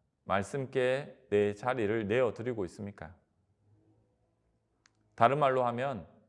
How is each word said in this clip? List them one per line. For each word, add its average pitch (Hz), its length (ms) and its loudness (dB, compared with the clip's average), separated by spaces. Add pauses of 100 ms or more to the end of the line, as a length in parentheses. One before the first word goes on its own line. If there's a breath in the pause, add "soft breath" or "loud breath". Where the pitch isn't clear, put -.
(260)
말씀께 127 1040 -2
내 104 240 2
자리를 113 540 -2
내어드리고 113 580 0
있습니까? 87 500 -12 (2000)
다른 123 240 4
말로 131 260 4
하면 120 400 -4 (240)